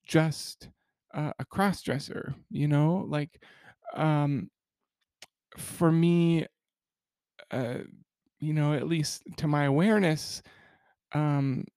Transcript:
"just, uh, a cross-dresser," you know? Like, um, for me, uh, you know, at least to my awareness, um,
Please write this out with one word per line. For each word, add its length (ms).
"just, 640
uh, 260
a 60
cross-dresser," 880
you 180
know? 400
Like, 360
um, 580
for 340
me, 540
uh, 300
you 140
know, 180
at 160
least 340
to 100
my 180
awareness, 800
um, 540